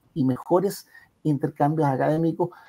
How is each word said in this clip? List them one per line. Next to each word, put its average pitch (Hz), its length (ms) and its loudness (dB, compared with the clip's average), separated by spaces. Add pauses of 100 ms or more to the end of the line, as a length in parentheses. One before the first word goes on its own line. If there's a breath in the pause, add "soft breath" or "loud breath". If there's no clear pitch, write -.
(120)
y 143 120 0
mejores 175 640 0 (360 soft breath)
intercambios 151 640 0
académicos 160 640 0 (180 loud breath)